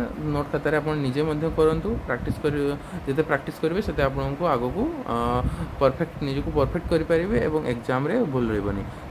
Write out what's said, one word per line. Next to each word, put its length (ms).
ନୋଟ୍ 320
ଖାତାରେ 260
ଆପଣ 180
ନିଜେ 260
ମଧ୍ୟ 360
କରନ୍ତୁ, 320
ପ୍ରାକ୍ଟିସ୍ 380
କରି-, 320
ଯେତେ 140
ପ୍ରାକ୍ଟିସ୍ 400
କରିବେ 200
ସେତେ 220
ଆପଣଙ୍କୁ 420
ଆଗକୁ, 380
ଅ, 80
ପରଫେକ୍ଟ, 440
ନିଜକୁ 280
ପରଫେକ୍ଟ 380
କରିପାରିବେ 500
ଏବଂ 280
ଏକ୍ଜାମରେ 560
ଭୁଲ 260
ରହିବନି। 340